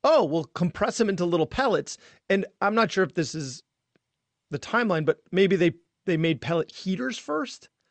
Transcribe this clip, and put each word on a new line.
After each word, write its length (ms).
Oh, 200
we'll 200
compress 540
them 100
into 160
little 220
pellets." 500
And 180
I'm 140
not 180
sure 100
if 120
this 200
is 280
the 80
timeline, 460
but 180
maybe 240
they, 160
they 100
made 240
pellet 300
heaters 480
first, 500